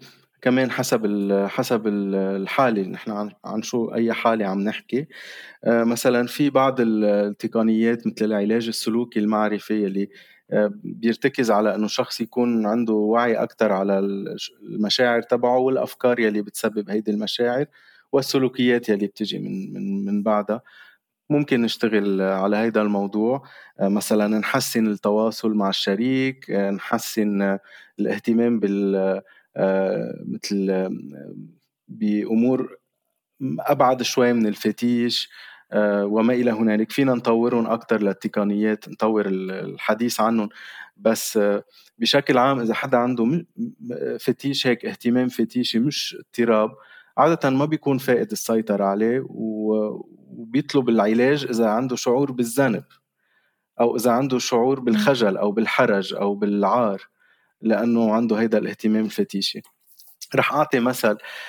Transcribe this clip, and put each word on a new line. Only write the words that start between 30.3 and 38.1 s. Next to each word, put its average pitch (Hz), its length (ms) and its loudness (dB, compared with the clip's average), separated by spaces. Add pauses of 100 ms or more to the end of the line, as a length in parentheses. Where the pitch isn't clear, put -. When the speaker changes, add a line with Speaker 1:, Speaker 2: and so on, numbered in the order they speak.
Speaker 1:
آه، 95 200 -2 (1000)
بأمور 110 880 0 (640)
أبعد 131 600 2
شوي 120 300 2
من 113 140 2
الفتيش، 120 840 -2 (420)
آه، 104 340 2
وما 110 260 2
إلى 120 180 2
هنالك. 110 420 2
فينا 135 220 2
نطورهم 117 520 2
أكتر 113 360 0
للتقنيات، 104 840 -2